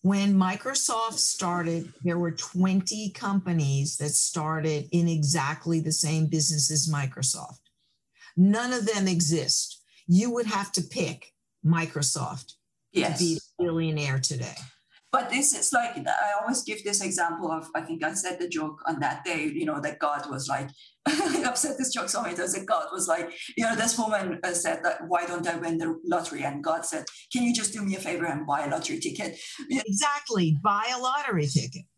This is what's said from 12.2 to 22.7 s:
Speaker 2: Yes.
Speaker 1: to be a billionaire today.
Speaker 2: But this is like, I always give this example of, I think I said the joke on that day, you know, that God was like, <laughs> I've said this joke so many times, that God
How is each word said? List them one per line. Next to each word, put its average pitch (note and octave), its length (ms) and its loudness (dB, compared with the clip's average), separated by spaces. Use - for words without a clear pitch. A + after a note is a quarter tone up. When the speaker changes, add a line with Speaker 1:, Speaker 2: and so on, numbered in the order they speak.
Speaker 2:
Yes. - 260 2
Speaker 1:
to F3+ 60 2
be D#3+ 140 2
a F3 40 2
billionaire D#3 560 0
today. B2 360 -4
Speaker 2:
But B3+ 180 0
this C4+ 260 2
is - 160 0
like, A#3+ 260 2
I - 440 0
always A3+ 220 -2
give G#3+ 200 -6
this G3+ 180 0
example E3+ 480 -2
of, D#3+ 240 -4
I D#3+ 80 0
think D#3+ 220 -6
I D#3 100 -2
said F3+ 240 -4
the F3 120 -4
joke D#3 360 -4
on D#3+ 140 -2
that C3+ 240 -2
day, D#3+ 220 -2
you D#3 200 -2
know, D3 140 -2
that D3 200 -4
God D3 300 -2
was C3 200 -6
like, C3+ 200 -2
<laughs> - 180 -14
I've D4 520 2
said - 200 -2
this C4 160 -2
joke A3+ 160 -2
so - 120 0
many - 140 -4
times, F3+ 180 -2
that F#3+ 120 -4
God D#3 260 0